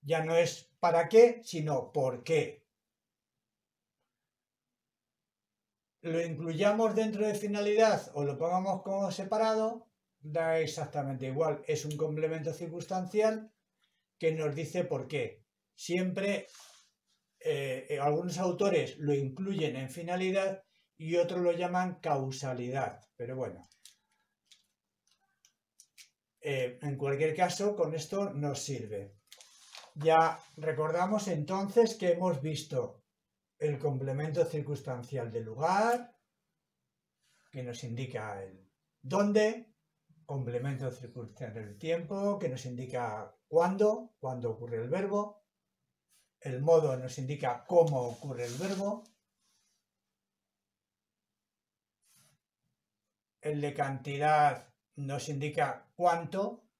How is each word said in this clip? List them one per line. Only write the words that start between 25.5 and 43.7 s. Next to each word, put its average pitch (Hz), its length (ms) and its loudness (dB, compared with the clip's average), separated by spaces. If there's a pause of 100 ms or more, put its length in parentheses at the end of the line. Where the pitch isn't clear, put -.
Eh, 127 360 -2
en 143 160 -6
cualquier 143 360 0
caso, 185 400 0
con 165 220 -2
esto 196 380 -4
nos 143 260 -4
sirve. 107 560 -8 (800)
Ya 160 420 6 (200)
recordamos 165 720 0
entonces 190 680 2
que 180 160 2
hemos 170 300 2
visto 139 640 -6 (520)
el 147 220 -2
complemento 143 640 -2
circunstancial 131 880 -6
del 113 140 -6
lugar, 196 720 0 (1300)
que 131 140 -10
nos 120 220 -8
indica 113 580 -8
el 95 260 -18 (320)
dónde, 208 720 2 (520)
complemento 131 680 -4
circunstancial 113 600 -12
del 104 240 -12
tiempo, 196 600 -2
que 165 120 -4
nos 131 160 -8
indica 123 680 -6 (140)
cuándo, 196 720 2